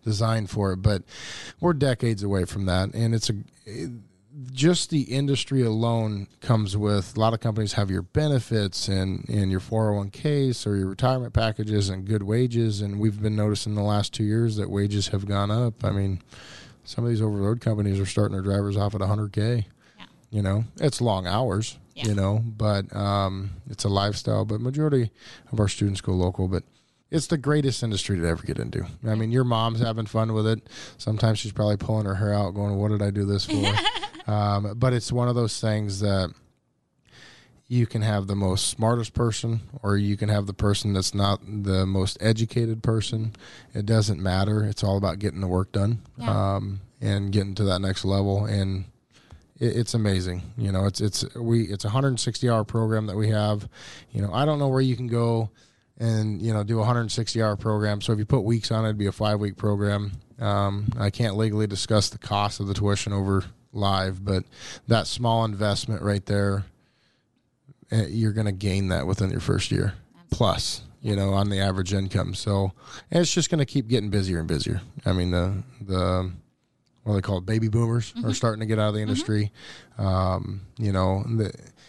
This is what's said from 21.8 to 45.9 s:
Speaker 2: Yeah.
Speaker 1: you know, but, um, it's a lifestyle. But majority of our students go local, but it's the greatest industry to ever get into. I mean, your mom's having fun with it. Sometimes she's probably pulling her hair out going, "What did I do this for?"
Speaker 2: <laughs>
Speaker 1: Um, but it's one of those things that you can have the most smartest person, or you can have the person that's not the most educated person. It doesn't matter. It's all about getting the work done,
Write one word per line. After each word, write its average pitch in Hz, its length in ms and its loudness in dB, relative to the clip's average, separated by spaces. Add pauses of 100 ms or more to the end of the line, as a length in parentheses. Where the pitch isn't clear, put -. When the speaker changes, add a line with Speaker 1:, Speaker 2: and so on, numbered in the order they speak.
Speaker 2:
Yeah. 127 100 -4
Speaker 1:
you 107 80 2
know, 101 300 2
but, 104 500 0
um, 98 560 0 (180)
it's - 140 -8
a 101 60 0
lifestyle. 101 560 2
But 104 160 -4
majority 135 500 2 (400)
of - 80 0
our 104 100 4
students 98 320 0
go - 120 -2
local, 92 340 0
but 92 160 -2 (480)
it's 160 160 0
the 165 120 0
greatest 139 440 0
industry 104 360 0
to 82 80 0
ever 82 180 0
get - 160 -4
into. - 260 -4 (180)
I 110 120 0
mean, 110 160 0
your 127 120 4
mom's 113 360 0
having 113 260 0
fun 110 260 0
with 110 140 2
it. 110 140 2 (360)
Sometimes 110 440 0
she's 104 120 -8
probably 104 260 2
pulling 110 280 -2
her 98 100 0
hair 104 180 0
out 98 200 0
going, 101 220 -2
"What 104 160 2
did 104 100 0
I 101 80 2
do 101 140 0
this 101 220 0
for?" - 320 2
Speaker 2:
<laughs> 392 40 0 (460)
Speaker 1:
Um, 104 480 0
but 127 160 2
it's 120 180 -2
one 120 180 0
of 120 80 0
those 117 220 0
things 107 420 -2
that 98 300 2 (1400)
you 123 200 2
can 110 160 -4
have 104 240 0
the 98 100 -2
most 98 320 0
smartest 113 460 0
person, 117 460 -2 (220)
or 101 140 2
you 101 220 0
can 104 100 -2
have 104 180 0
the 101 60 -6
person 101 400 0
that's 95 220 0
not 101 320 2
the 98 400 0
most 95 340 0
educated 113 640 0
person. 110 520 -2 (380)
It 107 140 -4
doesn't 107 360 4
matter. 98 420 2
It's 104 200 -2
all 98 140 2
about 92 200 0
getting 98 220 -4
the 95 80 0
work 92 240 0
done, 104 300 0 (160)